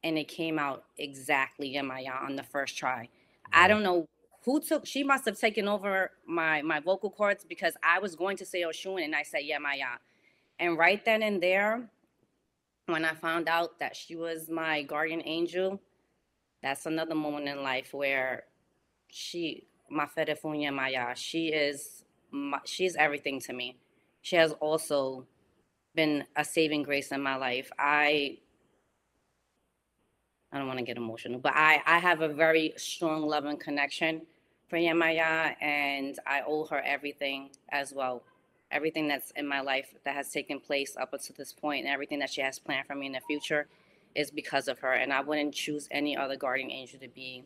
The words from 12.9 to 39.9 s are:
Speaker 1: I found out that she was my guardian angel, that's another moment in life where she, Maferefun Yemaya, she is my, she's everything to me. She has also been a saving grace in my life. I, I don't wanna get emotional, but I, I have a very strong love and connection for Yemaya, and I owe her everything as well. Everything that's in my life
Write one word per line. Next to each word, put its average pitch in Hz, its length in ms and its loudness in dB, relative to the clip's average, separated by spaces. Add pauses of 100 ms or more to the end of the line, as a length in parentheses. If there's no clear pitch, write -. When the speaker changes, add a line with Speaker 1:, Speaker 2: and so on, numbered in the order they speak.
Speaker 1:
I 160 100 2
found 160 340 0
out 170 300 2
that - 180 -4
she - 200 -14
was 165 340 -6
my 160 320 0
guardian 156 420 -2
angel, 175 560 -2 (840)
that's 135 240 -4
another 160 280 -2
moment 147 340 -2
in 139 140 -6
life 131 320 -4
where 139 500 -2 (640)
she, - 600 -8 (240)
Maferefun 151 680 -2
Yemaya, 131 560 -2
she 165 320 -4
is 143 560 -2 (260)
my, 143 340 -4
she's 180 320 -2
everything 143 460 0
to - 100 -8
me. 123 260 -8 (440)
She - 140 0
has 160 180 6
also 143 720 0 (680)
been 151 320 2 (100)
a 147 80 2
saving 151 400 2
grace 139 280 -2
in 139 100 -2
my 135 140 0
life. 131 420 -2
I, 147 600 2 (2250)
I 143 60 -6
don't 139 80 -4
wanna 127 160 -4
get 120 140 -6
emotional, 120 420 -6
but 135 160 2
I, 156 320 8
I 165 120 8
have 175 240 4
a 160 60 2
very 160 480 6
strong 156 460 -2
love 151 220 0
and 147 140 -4
connection 151 680 -2 (420)
for 175 100 -2
Yemaya, 160 840 4
and 139 640 -2
I 139 160 0
owe 151 240 -2
her 151 140 -2
everything 139 720 -4 (200)
as 139 220 -4
well. 127 300 -4 (480)
Everything 156 380 -2
that's 143 240 -4
in 147 140 -6
my 139 140 -2
life 135 340 -2 (100)